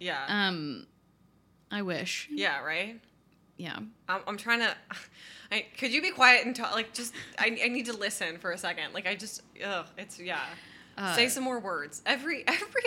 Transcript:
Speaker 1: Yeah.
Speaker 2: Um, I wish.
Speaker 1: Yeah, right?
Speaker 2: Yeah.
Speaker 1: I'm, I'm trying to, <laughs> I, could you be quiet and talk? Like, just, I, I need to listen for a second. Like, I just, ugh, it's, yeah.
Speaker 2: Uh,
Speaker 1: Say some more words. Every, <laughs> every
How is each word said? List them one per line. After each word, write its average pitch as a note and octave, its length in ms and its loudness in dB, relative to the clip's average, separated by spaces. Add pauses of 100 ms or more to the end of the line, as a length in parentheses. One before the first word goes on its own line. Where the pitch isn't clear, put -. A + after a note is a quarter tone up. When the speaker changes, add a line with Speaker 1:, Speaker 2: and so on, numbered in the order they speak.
Speaker 1:
Yeah. D#3 280 -4
Speaker 2:
Um, F3 580 0 (840)
I G3+ 120 -2
wish. F3+ 480 -4
Speaker 1:
Yeah, D4 300 0
right? F3+ 400 -2 (580)
Speaker 2:
Yeah. E3+ 200 -6 (300)
Speaker 1:
I'm, F#3 180 0
I'm G#3 100 -4
trying A#3 240 2
to, A3 160 2 (360)
<laughs> - 400 -14
I, G#3+ 140 0 (120)
could B3 140 0
you D4+ 100 4
be F#4 80 0
quiet B3+ 360 10
and B3 80 -2
talk? A#3 200 -2
Like, A3 180 -2
just, A#3+ 220 -6 (240)
I, A3+ 260 2
I A#3+ 40 6
need A#3+ 180 -2
to A#3 100 -4
listen F#3 420 -4
for F3 140 -4
a F#3 60 -6
second. E3+ 360 -4
Like, E3+ 120 -4
I G3 80 0
just, G#3 280 -10 (220)
ugh, F#3 220 -2 (100)
it's, - 220 -14
yeah. F3 220 -4 (580)
Speaker 2:
Uh, F#3+ 160 0
Speaker 1:
Say A#3+ 140 6
some C4 160 -2
more B3+ 140 -2
words. E3+ 480 -6
Every, C4 380 0
<laughs> - 40 -2
every G4+ 380 0